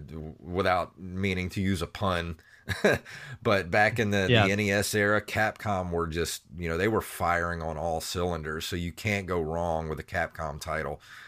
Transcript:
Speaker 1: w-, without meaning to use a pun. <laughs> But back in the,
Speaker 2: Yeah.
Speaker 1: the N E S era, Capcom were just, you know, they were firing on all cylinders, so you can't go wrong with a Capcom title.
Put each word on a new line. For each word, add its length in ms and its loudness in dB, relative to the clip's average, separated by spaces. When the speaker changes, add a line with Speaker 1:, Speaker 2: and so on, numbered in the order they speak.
Speaker 1:
w-, 320 -10
without 600 0
meaning 520 -2
to 100 -2
use 200 2
a 60 -2
pun. 500 -2
<laughs> 160 6
But 260 2
back 300 4
in 100 2
the, 180 4
Speaker 2:
Yeah. 200 6
Speaker 1:
the 60 2
N 60 2
E 120 2
S 240 2
era, 260 4
Capcom 680 -2
were 160 0
just, 340 -4
you 100 -4
know, 100 0
they 100 2
were 140 2
firing 600 0
on 160 -4
all 240 -2
cylinders, 640 -4
so 100 -4
you 160 -2
can't 360 -2
go 120 0
wrong 480 0
with 120 -4
a 40 -8
Capcom 560 -4
title. 400 -4